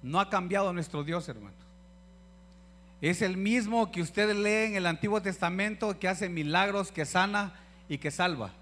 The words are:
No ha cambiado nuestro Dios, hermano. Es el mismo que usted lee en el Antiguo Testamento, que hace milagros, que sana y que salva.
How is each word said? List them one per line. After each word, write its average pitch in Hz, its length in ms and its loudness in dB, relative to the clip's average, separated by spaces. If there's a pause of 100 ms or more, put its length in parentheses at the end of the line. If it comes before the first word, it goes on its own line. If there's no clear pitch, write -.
No 143 180 0
ha 196 100 2
cambiado 190 420 0
nuestro 160 320 -4
Dios, 165 240 -4
hermano. 104 280 -14 (1500)
Es 175 200 2
el 185 140 2
mismo 214 560 2
que 175 100 -4
usted 208 320 2
lee 214 360 2
en 208 60 -4
el 185 100 0
Antiguo 202 360 0
Testamento, 190 800 -2
que 185 80 0
hace 185 220 -2
milagros, 175 640 0
que 156 120 -2
sana 202 480 0 (360)
y 147 80 -4
que 147 140 -4
salva. 147 500 -2